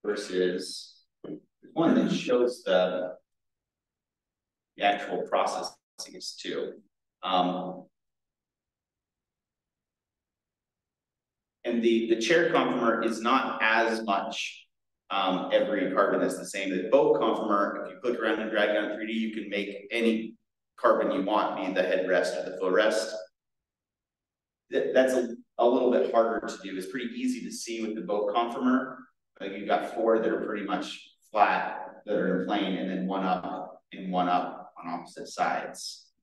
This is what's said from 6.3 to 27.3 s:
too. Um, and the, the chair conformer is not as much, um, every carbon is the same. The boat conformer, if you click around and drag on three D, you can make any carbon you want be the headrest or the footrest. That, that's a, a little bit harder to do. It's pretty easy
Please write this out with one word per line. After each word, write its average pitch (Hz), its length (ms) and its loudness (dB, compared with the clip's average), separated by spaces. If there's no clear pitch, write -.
too. - 320 -6
Um, 90 640 -2
and 117 200 0
the, 117 260 4
the - 100 4
chair 170 300 4
conformer 123 540 2
is 113 180 -2
not 123 400 0
as 113 420 2
much, - 600 -4
um, 92 420 0
every 101 380 2
carbon 92 300 2
is - 160 -2
the - 100 -10
same. 95 240 -4
The 90 180 -2
boat 113 300 6
conformer, 107 680 0
if - 80 -12
you - 80 -18
click 123 180 -2
around 110 200 0
and 107 100 -6
drag 104 260 2
on 107 200 -2
three 107 100 -8
D, 110 80 -6
you 110 220 -2
can 101 140 -8
make 101 420 -6
any 113 420 0
carbon 110 340 4
you 95 100 0
want 98 360 0
be 92 160 -4
the 92 140 2
headrest 90 520 2
or - 100 -6
the 92 80 -10
footrest. 107 560 2
That, - 240 0
that's 127 180 6
a, 123 220 0
a - 80 6
little 127 240 4
bit - 200 2
harder - 360 2
to - 160 -8
do. 95 120 -8
It's 92 140 -6
pretty 117 260 -6
easy 123 300 -2